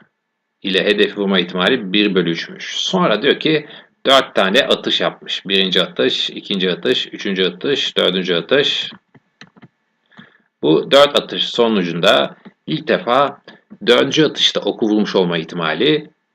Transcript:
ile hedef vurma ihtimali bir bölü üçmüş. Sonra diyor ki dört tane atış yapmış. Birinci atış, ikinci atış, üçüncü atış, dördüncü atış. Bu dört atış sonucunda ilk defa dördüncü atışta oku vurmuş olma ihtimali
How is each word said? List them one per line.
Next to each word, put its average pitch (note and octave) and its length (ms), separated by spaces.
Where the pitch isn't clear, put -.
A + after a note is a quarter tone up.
ile F#2+ 220
hedef G#2 340
vurma G2 220
ihtimali F#2+ 520
bir G#2 220
bölü F2 160
üçmüş. - 460
Sonra D3 460
diyor C#3 180
ki D#3 260
dört C3 280
tane G#2 320
atış - 340
yapmış. - 460
Birinci F#2+ 360
atış, - 480
ikinci F#2 400
atış, F2+ 420
üçüncü F#2+ 320
atış, F2+ 520
dördüncü F#2 380
atış. - 560
Bu D3+ 280
dört C#3 300
atış - 280
sonucunda A2 880
ilk - 220
defa A#2+ 520
dördüncü C3+ 380
atışta - 360
oku G#2 280
vurmuş G#2 280
olma F2 220
ihtimali F2 720